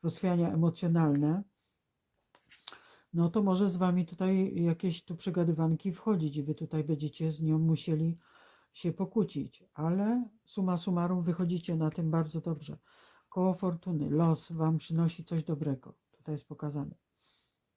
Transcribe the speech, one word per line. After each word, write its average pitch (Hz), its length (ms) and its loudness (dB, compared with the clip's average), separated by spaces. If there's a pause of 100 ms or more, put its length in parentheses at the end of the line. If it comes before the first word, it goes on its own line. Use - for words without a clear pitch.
rozchwiania 170 500 0
emocjonalne, 165 920 2 (1700)
no 170 180 4
to 214 120 2
może 190 280 4
z 175 60 -2
wami 180 300 2
tutaj 190 560 0
jakieś 170 420 0
tu 170 120 -10
przegadywanki 165 760 0
wchodzić 160 440 -2
i 147 60 -2
wy 147 120 -4
tutaj 156 300 -4
będziecie 156 480 -2
z 156 100 -10
nią 156 160 2
musieli 160 580 0 (560)
się 170 200 -4
pokłócić, 185 720 -4 (100)
ale 202 540 0 (160)
summa 185 320 -2
summarum 175 460 0
wychodzicie 170 540 -2
na 156 140 2
tym 160 200 -2
bardzo 160 300 0
dobrze. - 380 -6 (500)
Koło 185 260 0
fortuny, 170 560 -2
los 160 420 2
wam 160 260 0
przynosi 165 460 0
coś 165 200 -4
dobrego, 147 500 -4 (180)
tutaj - 220 -8
jest 143 140 -10
pokazane. 147 460 -6 (840)